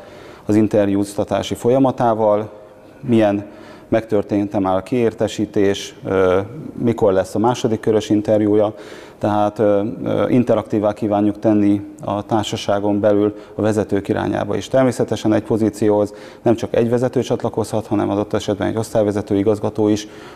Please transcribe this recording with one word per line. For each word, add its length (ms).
az 100
interjúztatási 1000
folyamatával, 960
milyen 480
megtörtént-e 680
már 160
a 80
kiértesítés, 1200
ö, 360
mikor 360
lesz 220
a 40
második 400
körös 300
interjúja, 640
tehát, 400
ö, 240
ö, 260
interaktívá 640
kívánjuk 460
tenni 420
a 240
társaságon 760
belül 360
a 60
vezetők 460
irányába 480
is. 120
Természetesen 640
egy 100
pozícióhoz 720
nem 140
csak 200
egy 140
vezető 320
csatlakozhat, 680
hanem 220
adott 240
esetben 340
egy 100
osztályvezető, 600
igazgató 500
is 200